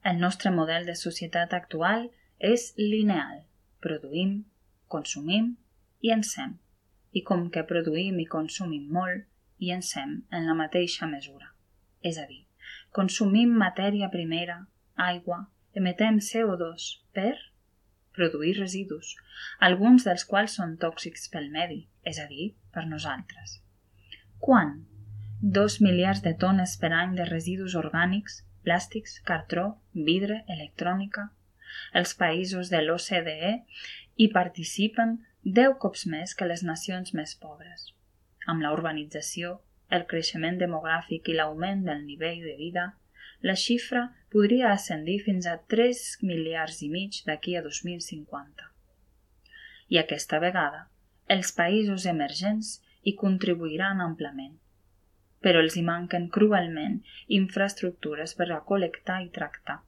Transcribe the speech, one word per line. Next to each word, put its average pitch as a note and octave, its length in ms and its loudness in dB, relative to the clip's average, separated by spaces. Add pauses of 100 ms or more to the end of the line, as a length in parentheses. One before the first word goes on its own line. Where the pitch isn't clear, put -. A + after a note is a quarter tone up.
El F3+ 160 2
nostre F#3 320 2
model E3 340 2
de E3+ 140 -6
societat E3+ 560 -4
actual F3+ 540 0 (340)
és A#3 320 2
lineal. G#3 680 2 (340)
Produïm, E3 640 -2 (500)
consumim F3 640 -2 (500)
i A3+ 80 2
ens A3 240 0
fem. - 220 -8 (580)
I F#3 80 -2
com F3+ 220 2 (100)
que D#3+ 140 0
produïm E3+ 500 0
i E3 80 -2
consumim D#3 640 -6
molt, F3+ 380 -2 (340)
i F3+ 80 -2
ens F3+ 240 -4
fem C#3+ 220 -6 (180)
en E3 140 -2
la D#3+ 100 2
mateixa F3 480 -2
mesura. C#3 460 -12 (500)
És E3 160 -4
a C#3+ 80 -10
dir, - 160 -20 (480)
consumim G#3 640 4
matèria G3 560 2
primera, E3+ 480 -4 (400)
aigua, F3+ 460 -2 (260)
emetem G3+ 480 4
C A3+ 240 0
O F#3+ 160 2
dos E3 300 -6 (260)
per G3 220 0 (760)
produir E3 480 0
residus, F#3 560 -6 (460)
alguns G3+ 420 8
dels F3+ 240 0
quals G#3 320 2
són E3+ 240 -4
tòxics - 480 -6
pel D3 240 -6
medi, E3 300 -4 (180)
és D#3 160 -8
a D3 80 -10
dir, D3 300 -10 (180)
per E3 160 -6
nosaltres. - 680 -10 (840)
Quan? F3 320 6 (600)
Dos G3+ 480 4
miliards F#3 400 4
de E3+ 80 2
tones F#3 480 2
per E3+ 160 0
any F3+ 180 0
de F3 140 -2
residus F3+ 480 -4
orgànics, E3+ 640 0 (260)
plàstics, - 560 -2
cartró, E3+ 460 -2 (260)
vidre, F#3+ 460 0 (100)
electrònica. F#3+ 800 -4 (680)
Els F3 240 2
països F3+ 560 0
de E3 80 4
l'O D#3+ 160 2
C F3 240 -2
D D#3+ 140 -6 (160)
E - 20 0 (640)
hi A3 160 10
participen G3+ 840 0 (260)
deu B3 320 6
cops - 320 -4
més D#3+ 260 -6
que F#3 140 -2
les E3+ 160 -4
nacions F3+ 480 -4
més D#3 240 -6
pobres. D#3 560 -20 (560)
Amb E3 160 0
la D3+ 80 0
urbanització, D#3 880 -6 (320)
el F3 160 0
creixement E3 480 -2
demogràfic E3 720 -2
i D#3+ 80 0
l'augment E3 480 0
del D3 240 -4
nivell D#3+ 320 -6
de D#3+ 160 -10
vida, F3 320 -4 (560)
la F#3 160 0
xifra A#3+ 480 0 (240)
podria G#3+ 400 6
ascendir F3+ 560 -2
fins F#3 180 0
a E3+ 220 -4
tres A#3+ 560 2
miliards D#3+ 560 -2
i D3 80 -6
mig F#3+ 400 -6
d'aquí E3+ 320 -4
a - 20 -10
dos - 220 -8
mil F3 160 -6
cinquanta. - 720 -14 (1200)
I E3+ 80 6
aquesta D#3 400 -2
vegada, F3 460 -2 (420)
els F#3+ 240 0
països F#3+ 560 2
emergents F#3 680 -2 (260)
hi G3+ 160 0
contribuiran F#3 800 0
amplament. D3+ 560 -6 (880)
Però E3+ 160 8
els D#3+ 160 2
hi E3+ 80 -2
manquen F3 480 -4
cruelment F#3 680 2 (260)
infraestructures F#3 1080 -2
per E3+ 160 -2
a D#3 160 -6
col·lectar F#3+ 560 -2
i F3 80 -12
tractar. D3 460 -10 (120)